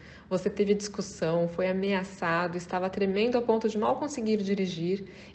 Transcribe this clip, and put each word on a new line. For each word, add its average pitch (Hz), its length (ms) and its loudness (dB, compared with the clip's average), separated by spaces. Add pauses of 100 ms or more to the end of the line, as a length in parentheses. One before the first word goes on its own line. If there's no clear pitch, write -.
(280)
Você 185 220 0
teve 202 240 2
discussão, 170 720 0
foi 185 220 0
ameaçado, 185 880 0
estava 180 320 -2
tremendo 202 480 2
a 233 60 2
ponto 220 260 2
de 208 80 -2
mal 233 200 2
conseguir 233 400 0
dirigir, 190 680 -2 (300)